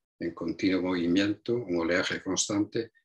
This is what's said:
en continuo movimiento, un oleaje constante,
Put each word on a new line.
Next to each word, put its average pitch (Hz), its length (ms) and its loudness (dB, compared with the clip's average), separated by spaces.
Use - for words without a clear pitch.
en 85 120 -4
continuo 90 500 0
movimiento, 92 720 0
un 90 260 -2
oleaje 87 420 0
constante, 104 720 -2